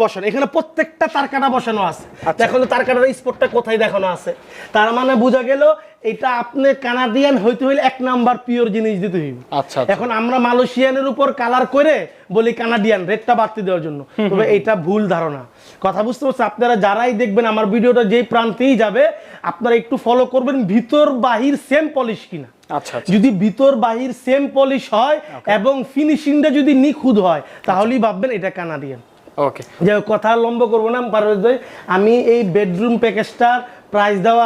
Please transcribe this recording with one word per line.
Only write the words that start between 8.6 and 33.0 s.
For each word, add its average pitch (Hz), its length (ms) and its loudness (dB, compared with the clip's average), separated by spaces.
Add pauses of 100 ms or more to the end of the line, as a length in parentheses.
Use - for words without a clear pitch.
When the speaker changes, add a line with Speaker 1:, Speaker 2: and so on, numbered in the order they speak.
Speaker 1:
জিনিস 220 280 -2
দিতে 185 200 -4
হইবে। 127 180 -10 (180)
Speaker 2:
আচ্ছা, - 220 -6
আচ্ছা। 123 120 0
Speaker 1:
এখন 240 160 -4 (100)
আমরা 240 180 0 (100)
মালয়েশিয়ানের 262 680 0
উপর 277 140 0 (140)
কালার 254 240 0 (100)
করে 294 200 4 (400)
বলি 226 160 2 (100)
কানাডিয়ান, 220 400 2 (100)
রেটটা 220 300 0
বাড়তি 214 260 -4
দেওয়ার 180 200 -2
জন্য। 147 120 -8 (180)
Speaker 2:
হুম, 208 120 0
Speaker 1:
তবে 196 160 2
Speaker 2:
হুম। 214 120 2
Speaker 1:
এটা 220 160 -2 (140)
ভুল 208 140 0 (120)
ধারণা। 156 280 -4 (440)
কথা 190 220 0
বুঝতে 254 180 -6
পারছেন? 247 260 0
আপনারা 240 240 0 (100)
যারাই 226 360 0
দেখবেন 226 320 0
আমার 220 200 0
ভিডিওটা 240 380 2
যেই 240 200 2
প্রান্তেই 233 520 2
যাবে, 214 200 2 (480)
আপনারা 233 300 0
একটু 233 140 -6 (100)
ফলো 247 180 2 (100)
করবেন 262 240 0 (160)
ভিতর 294 340 2 (200)
বাহির 247 280 0 (140)
সেম 302 160 2 (120)
পলিশ 226 320 -4
কিনা। 143 200 -14 (280)
Speaker 2:
আচ্ছা, - 200 -8
আচ্ছা। 117 160 -6
Speaker 1:
যদি 214 160 4 (140)
ভিতর 269 280 2 (140)
বাহির 240 260 -4 (140)
সেম 269 160 2 (160)
পলিশ 269 260 2 (120)
হয় 277 220 2
Speaker 2:
ওকে। 156 400 -10
Speaker 1:
এবং 247 160 0 (200)
ফিনিশিংটা 294 640 0
যদি 285 160 4 (100)
নিখুঁত 262 420 2
হয়, 160 160 2 (280)
তাহলেই 226 300 0
Speaker 2:
আচ্ছা। 214 120 2
Speaker 1:
ভাববেন 226 260 -4
এটা 185 120 -6 (100)
কানাডিয়ান। 143 420 -10 (460)
Speaker 2:
ওকে। - 140 -6 (240)
Speaker 1:
যাই 208 120 4
হোক, 208 160 -4
কথা 208 200 -2
আর 233 120 2
লম্বা 240 280 0
করবো 226 200 0
না, 247 60 -2 (140)
পারভেজ 214 320 0
ভাই। 247 100 4 (400)
আমি 208 180 4 (200)
এই 240 80 2 (140)
বেডরুম 208 480 0